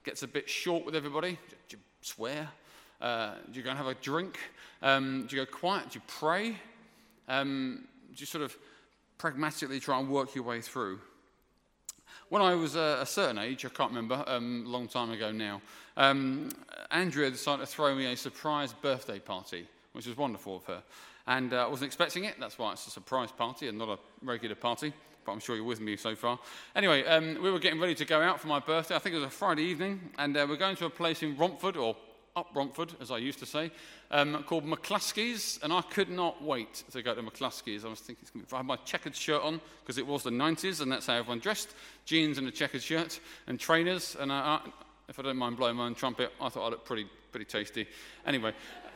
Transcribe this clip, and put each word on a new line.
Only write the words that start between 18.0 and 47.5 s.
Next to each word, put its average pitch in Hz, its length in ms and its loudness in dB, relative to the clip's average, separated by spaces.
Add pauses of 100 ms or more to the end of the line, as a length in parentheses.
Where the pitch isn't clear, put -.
a 123 100 -2
surprise 143 560 -2
birthday 123 460 -2
party, 92 480 -8 (280)
which 117 120 -10
was 117 100 -8
wonderful 104 400 -4
of - 100 -12
her. 90 140 -6 (460)
And, 127 260 2
uh, 123 120 6
I - 20 2
wasn't 131 220 -2
expecting 175 360 2
it. - 140 -6
That's 110 180 -8
why 107 160 -2
it's - 140 -10
a - 40 -12
surprise 120 420 -2
party 127 340 -4
and 107 120 -4
not 113 100 -4
a 98 100 -2 (240)
regular 117 320 -4
party. 123 380 -2 (320)
But 98 80 -4
I'm 110 80 -6
sure 117 160 -4
you're 110 80 -2
with 117 160 -2
me 107 160 -2
so - 180 -2
far. 120 240 0 (380)
Anyway, 165 280 6
um, 160 380 6
we 190 80 4
were 185 80 4
getting 160 220 2
ready 175 160 2
to 151 80 -2
go 156 160 6
out 170 180 6
for - 80 -8
my 147 140 2
birthday. 160 340 2
I 156 60 4
think 180 140 -2
it 160 40 0
was 143 80 0
a 139 40 -4
Friday 165 340 2
evening. 180 520 -2
And, 143 200 0
uh, 147 120 4
we're 151 60 0
going 190 220 2
to 170 100 -2
a 156 40 -2
place 165 340 0
in 147 120 -2
Romford, 180 400 2
or 113 200 2 (400)
up - 180 -4
Romford, 160 460 -2
as 123 100 -8
I 120 80 -2
used 135 220 -4
to 123 60 -10
say, 160 260 -2 (400)
um, 147 320 4
called 160 200 0
McCluskey's. 208 960 -2
And 151 100 0
I 180 100 6
could - 260 0
not 175 340 0
wait 131 500 -2
to 123 100 -6
go 117 120 2
to 117 80 -6
McCluskey's. 110 640 -6
I 113 40 -6
was 110 120 -10
thinking, - 220 -16
it's - 80 -20
gonna 110 140 -10
be, - 80 -16
I 131 60 -2
had 131 80 -4
my 131 100 0
checkered - 400 -6
shirt 147 260 2
on, 160 180 0 (240)
'cause 127 140 -4
it 127 80 0
was 143 160 0
the 123 80 -2
nineties, 156 500 2
and 131 100 0
that's 123 160 -2
how 123 80 4
everyone 117 260 0
dressed. - 340 -2 (320)
Jeans 156 320 4
and 131 80 -2
a 120 60 -4
checkered 135 300 0
shirt 113 380 0 (260)
and 127 120 -4
trainers. 170 560 2
And 139 180 -2
I, 139 40 2 (280)
I, - 60 -14 (380)
if 131 100 -14
I 135 40 -6
don't 131 140 0
mind 120 200 0
blowing 120 200 4
my 123 100 0
own 120 100 -4
trumpet, 123 440 0
I 131 80 0
thought 113 180 -4
I - 20 0
looked 113 180 -6
pretty, 107 240 -4 (220)
pretty 110 140 -8
tasty. 104 400 -2 (380)